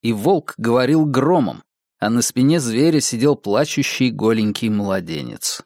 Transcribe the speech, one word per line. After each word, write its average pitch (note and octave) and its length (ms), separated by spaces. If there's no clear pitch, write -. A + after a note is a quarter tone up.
и A#2 120
волк D3+ 440
говорил B2+ 480
громом, C3 580
а G#2 100
на A#2 120
спине C#3+ 400
зверя C3+ 400
сидел C3 340
плачущий B2+ 760
голенький A2 580
младенец. F2+ 960